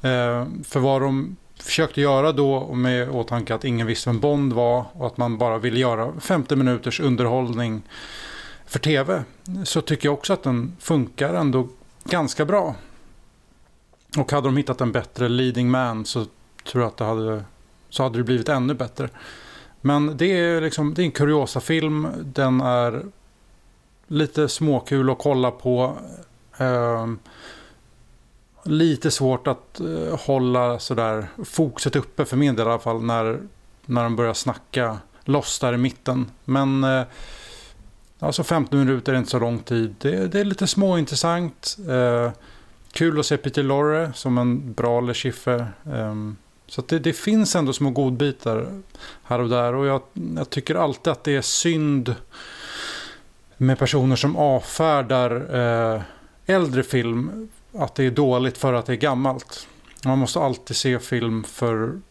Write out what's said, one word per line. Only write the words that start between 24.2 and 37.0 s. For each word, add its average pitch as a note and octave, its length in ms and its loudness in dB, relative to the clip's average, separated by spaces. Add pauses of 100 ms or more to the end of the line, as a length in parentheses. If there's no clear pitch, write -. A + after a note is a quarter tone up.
småkul C3+ 640 2
att C3 80 0
kolla B2+ 320 2
på. B2+ 460 0 (600)
Ehm, A#2 600 0 (1500)
lite D#3 440 2
svårt C3 360 0
att, - 340 -4
eh, D#3+ 380 -4
hålla B2 600 2
sådär A2 480 -2 (180)
fokuset - 520 -2
uppe C#3+ 280 -2
för B2+ 120 -4
min C#3 200 4
del A2 100 2
i A2+ 40 2
alla A2+ 80 2
fall A2+ 240 -2
när, A#2 360 0 (480)
när A#2+ 160 0
de A#2 140 0
börjar A#2 180 2
snacka A#2 640 -4 (260)
loss C#3 340 0
där B2 140 0
i A#2+ 40 0
mitten. B2+ 540 -2 (140)
Men, C3+ 400 2
eh, C3 180 2 (1160)